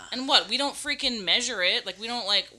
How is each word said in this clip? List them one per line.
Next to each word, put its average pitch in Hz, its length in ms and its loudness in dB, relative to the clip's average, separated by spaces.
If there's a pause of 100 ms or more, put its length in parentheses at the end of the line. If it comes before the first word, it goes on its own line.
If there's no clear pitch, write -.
(120)
And 254 160 -4
what? 240 220 4
We 240 80 0
don't 277 160 0
freaking 269 500 -2
measure 214 380 2
it. 202 240 2
Like, 185 140 -10
we 220 80 -8
don't, 233 180 -4
like, 196 340 0